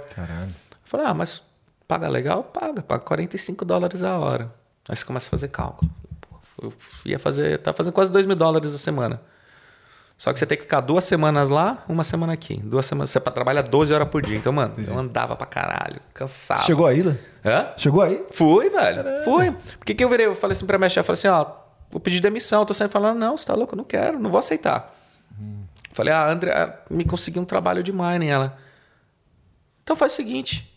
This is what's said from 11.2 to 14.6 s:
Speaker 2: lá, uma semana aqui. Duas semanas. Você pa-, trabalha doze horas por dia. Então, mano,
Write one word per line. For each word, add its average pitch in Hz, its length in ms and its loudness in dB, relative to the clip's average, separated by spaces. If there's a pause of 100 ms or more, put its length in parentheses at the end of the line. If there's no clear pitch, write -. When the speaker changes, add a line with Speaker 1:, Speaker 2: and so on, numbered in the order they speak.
Speaker 2:
lá, 175 400 0
uma 165 160 0
semana 165 280 -2
aqui. - 300 -6
Duas 123 240 0
semanas. 143 240 -4
Você 131 100 2
pa-, 123 100 -4
trabalha 127 320 0
doze 143 320 4
horas 147 140 2
por 151 120 -2
dia. 110 160 -2
Então, 120 160 0
mano, 127 220 0